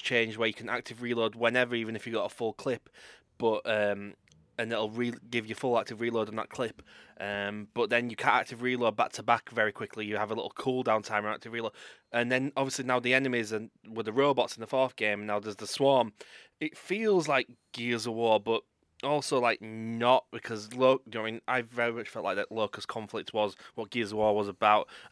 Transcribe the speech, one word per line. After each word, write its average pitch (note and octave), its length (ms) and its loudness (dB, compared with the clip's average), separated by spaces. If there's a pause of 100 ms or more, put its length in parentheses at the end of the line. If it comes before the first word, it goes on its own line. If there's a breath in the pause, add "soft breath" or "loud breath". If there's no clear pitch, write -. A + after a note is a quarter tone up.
change A2+ 340 0
where A2+ 120 0
you G#2+ 60 -2
can A2 140 -12
active A#2 320 -6
reload A#2 340 0
whenever, A#2+ 400 2
even A2+ 220 -4
if - 100 -10
you A#2 60 -6
got G#2 140 0
a - 80 -8
full A2 180 -4
clip, - 380 -6 (480 loud breath)
but, A2 260 0
um, G2+ 500 0 (460)
and A#2 120 -2
it'll G#2+ 180 0
re-, A#2+ 240 -2 (160)
give A#2 160 -2
you A2 80 -6
full A#2+ 240 0
active A2 220 -4
reload A#2 280 0
on G#2 60 -12
that A2 160 -6
clip, - 320 -6 (380 loud breath)
um, G2+ 540 -6
but A#2 160 0
then A#2+ 200 0
you A2 60 -10
can't - 180 2
active B2 260 -2
reload A#2+ 360 0
back A#2+ 160 0
to A2 100 -10
back A#2 280 2
very A2 200 2
quickly. G#2+ 340 -8
You G#2 120 -4
have G#2+ 160 -2
a - 20 -2
little G#2+ 160 -6
cooldown B2 540 0
timer G#2+ 260 -2
active A2+ 220 -10
reload, A2+ 200 -6 (380 loud breath)
and A#2+ 220 0
then C3 240 0
obviously C3+ 280 -2
now B2+ 140 2
the B2 160 2
enemies B2 380 0
and A2 180 -6 (180)
with A2 180 -6
the G#2+ 60 -4
robots C3 440 4
in A#2 40 -16
the A2+ 60 -8
fourth C3 300 0
game, G#2 300 -2
now G#2 120 0
there's G#2 180 -6
the G#2 120 -10
swarm. C3 440 4 (460 loud breath)
It D#3 180 -8
feels G3 520 2
like C3+ 180 2 (260)
Gears A#2+ 340 -2
of A2+ 80 -2
War, A2+ 260 6
but A2 220 0 (420)
also, C#3+ 340 2
like, A#2+ 240 2
not, A2+ 680 2
because G#2+ 420 -8
Lo-, C3 320 6
you A2+ 80 -16
know A2+ 80 -4
what A2 60 -2
I - 20 -4
mean, A2+ 160 -8
I B2 160 0
very A#2+ 300 0
much A2+ 160 -8
felt A2 160 -8
like F#2+ 120 0
that G2+ 140 -4
Locust G#2+ 380 -4
Conflict A2 440 -8
was G#2+ 220 0 (220 loud breath)
what A2 140 -8
Gears A2+ 200 -2
of G#2+ 80 -4
War G#2+ 160 6
was G#2 140 2
about, G#2 400 4 (240 loud breath)